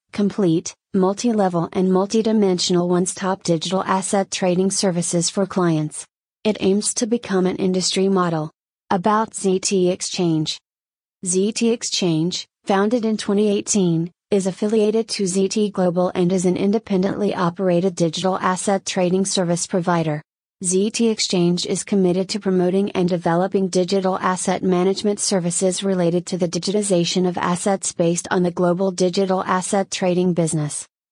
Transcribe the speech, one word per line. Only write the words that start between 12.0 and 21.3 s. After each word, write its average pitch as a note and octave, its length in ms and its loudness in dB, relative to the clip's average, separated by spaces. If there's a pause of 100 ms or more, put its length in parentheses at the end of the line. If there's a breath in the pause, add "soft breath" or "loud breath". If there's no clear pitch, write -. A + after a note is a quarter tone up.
founded G#3+ 400 2
in A3 140 0
twenty G#3 300 0
eighteen, F3+ 640 0 (180)
is F#3+ 160 2
affiliated G#3+ 640 0
to G3+ 180 -2
Z F#3+ 220 0
T G#3 200 0
Global F3+ 460 0
and F3+ 180 2
is F#3 140 0
an F3+ 100 4
independently G3+ 760 0
operated F3 640 0
digital F3 420 0
asset F#3+ 480 -2
trading F#3+ 400 0
service E3+ 400 0
provider. E3+ 560 -2 (420)
Z F#3+ 280 0
T A#3 160 2
Exchange F3 580 0